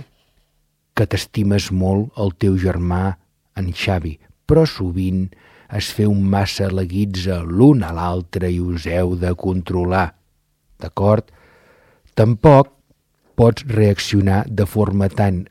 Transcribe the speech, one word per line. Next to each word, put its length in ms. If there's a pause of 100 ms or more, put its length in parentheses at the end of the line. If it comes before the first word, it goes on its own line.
(960)
que 100
t'estimes 640
molt 460
el 180
teu 220
germà, 600 (400)
en 160
Xavi, 440 (320)
però 160
sovint 640 (460)
es 200
feu 200
massa 560
la 160
guitza 580
l'un 400
a 100
l'altre 580
i 80
us 260
heu 300
de 180
controlar. 800 (680)
D'acord? 520 (880)
Tampoc 560 (640)
pots 320
reaccionar 800
de 180
forma 440
tan 420